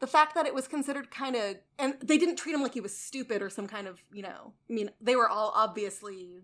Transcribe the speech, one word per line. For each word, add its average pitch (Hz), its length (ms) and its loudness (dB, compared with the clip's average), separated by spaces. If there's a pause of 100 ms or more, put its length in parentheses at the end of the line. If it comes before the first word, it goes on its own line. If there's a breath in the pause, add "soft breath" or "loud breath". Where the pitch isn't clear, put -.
the 262 60 -2
fact 302 280 6
that 330 100 2
it 294 80 -2
was 262 160 -4
considered 277 420 -4
kinda, 240 500 -4 (180)
and 277 220 -2
they 302 180 6
didn't 339 180 2
treat - 180 -6
him 285 80 2
like 262 120 -2
he 233 80 -4
was 196 120 -8
stupid 240 460 -4
or 196 80 -4
some 202 180 -6
kind 202 200 -10
of, 180 160 -14 (100)
you 202 100 -12
know, - 300 -14 (160)
I - 60 -6
mean, 214 160 0 (100)
they 247 160 4
were 240 120 6
all 214 260 0
obviously 196 880 -2